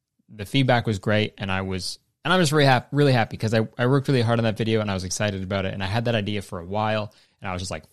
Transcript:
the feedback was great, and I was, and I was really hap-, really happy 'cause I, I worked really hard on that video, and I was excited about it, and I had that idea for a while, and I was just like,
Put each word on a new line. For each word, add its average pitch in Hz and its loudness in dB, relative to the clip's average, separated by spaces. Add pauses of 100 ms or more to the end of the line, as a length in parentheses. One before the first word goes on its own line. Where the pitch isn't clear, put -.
(280)
the 107 -12
feedback 127 2
was 110 -2
great, 107 0
and 98 -4
I 95 -2
was, 92 -6 (260)
and 156 0
I 185 4
was 160 2
really 147 4
hap-, 127 4
really 139 4
happy 117 0
'cause 110 -2
I, 110 2 (100)
I 123 0
worked 135 2
really 131 4
hard 113 2
on 113 0
that 107 0
video, 110 2
and 104 -4
I 98 0
was 92 -4
excited 98 -2
about 95 -2
it, 98 -4
and 98 -6
I 95 -4
had 117 -2
that 117 0
idea 104 -4
for - -10
a 85 -10
while, 107 -2 (260)
and 107 -10
I 92 -6
was 90 -6
just 92 -8
like, 80 -10